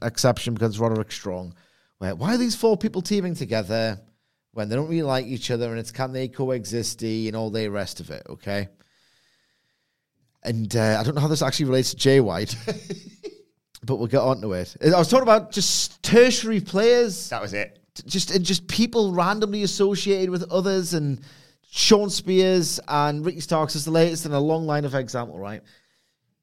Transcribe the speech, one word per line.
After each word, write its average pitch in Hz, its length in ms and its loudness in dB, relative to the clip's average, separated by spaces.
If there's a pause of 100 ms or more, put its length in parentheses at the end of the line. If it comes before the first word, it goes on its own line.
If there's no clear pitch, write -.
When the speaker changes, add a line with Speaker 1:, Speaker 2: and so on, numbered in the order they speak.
Speaker 1:
exception 120 520 0
because 110 260 -2
Roderick 113 320 -2
Strong, 90 420 -10 (460)
where, 95 160 -4
why 151 200 -2
are - 20 2
these 240 180 0
four 220 220 2
people 190 240 -2
teaming 180 320 -2
together 110 680 -2 (520)
when 107 180 -6
they 110 60 -2
don't 151 140 -2
really 165 140 -2
like 131 220 -2
each 123 260 -6
other 117 180 -2
and 113 100 -6
it's 113 120 -10
can 131 200 -6
they 131 160 -6
coexist 120 760 -6
and 110 320 -4
all 110 140 -4
the 110 200 -4
rest 101 300 -8
of 90 120 -14
it, - 180 -12
okay? 101 380 -6 (1800)
And, 113 320 -4
uh, 110 240 2
I 107 40 -2
don't 147 120 -2
know 147 60 0
how 151 60 2
this 151 140 0
actually 139 240 0
relates 127 260 2
to - 60 -8
Jay 135 220 6
White, 104 420 0
<laughs> - 1200 -14
but 127 120 -2
we'll 117 120 -2
get 127 140 2
on 123 200 2
to 104 120 -4
it. 90 280 -6
I 165 160 6
was 165 120 4
talking 262 140 6
about 220 280 4
just - 520 -2
tertiary 220 580 6
players. 226 680 2
Speaker 2:
That 113 120 -6
was 98 120 -8
it. - 260 -6 (160)
Speaker 1:
T-, - 120 -18
just, 170 240 -4
and 180 140 2
just 180 220 -2
people 226 460 2
randomly 202 500 0
associated 196 680 2
with 180 220 -4
others, 185 420 0
and 147 260 0 (500)
Sean 208 400 4
Spears 185 760 2
and 147 380 0
Ricky 165 160 -6
Starks 156 340 0
is 147 80 -4
the 160 80 -4
latest 165 340 2
in 151 60 -6
a 143 80 2
long 160 260 0
line 147 200 0
of 135 100 -4
example, 120 420 -6
right? 101 240 -10 (800)